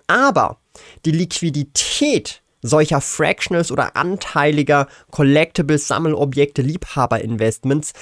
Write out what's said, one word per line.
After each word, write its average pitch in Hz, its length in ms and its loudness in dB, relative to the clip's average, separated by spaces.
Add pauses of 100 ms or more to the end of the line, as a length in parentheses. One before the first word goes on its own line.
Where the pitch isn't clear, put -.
Aber 208 540 2 (420)
die 160 80 0
Liquidität 170 1300 -2 (200)
solcher 151 400 2
Fractionals - 680 -2
oder 147 240 -4
anteiliger 147 920 0 (240)
Collectibles, 151 760 2
Sammelobjekte, 139 760 0
Liebhaberinvestments 123 1400 -2